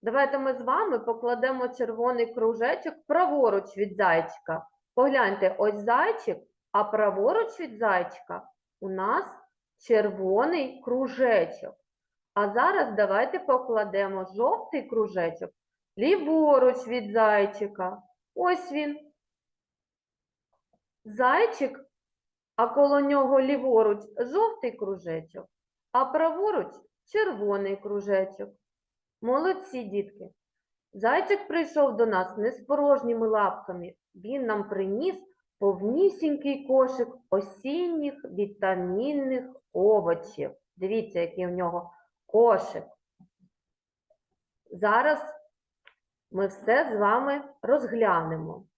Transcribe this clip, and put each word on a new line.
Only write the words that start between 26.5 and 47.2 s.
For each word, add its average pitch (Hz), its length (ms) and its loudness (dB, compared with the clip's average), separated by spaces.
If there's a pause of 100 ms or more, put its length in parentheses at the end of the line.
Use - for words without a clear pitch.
червоний 202 720 -2
кружечок. 202 720 -4 (720)
Молодці, 269 640 -2
дітки! 202 460 -8 (640)
Зайчик 339 540 0
прийшов 294 500 0
до 233 80 4
нас 190 320 -2
не 220 140 -2
з - 140 -14
порожніми 240 640 2
лапками. 190 680 -2 (200)
Він 240 300 -6
нам 208 240 -4
приніс 202 460 -4 (440)
повнісінький 277 1080 0
кошик 254 420 2 (200)
осінніх 285 960 -4
вітамінних 202 1200 -2 (280)
овочів. 175 800 0 (240)
Дивіться, 208 440 -4
який 170 280 -4
у 175 40 -4
нього 175 400 -4 (340)
кошик. 220 580 2 (1900)
Зараз 233 480 2 (1120)
ми 190 160 -2
все 247 440 0
з 214 40 -4
вами 254 640 0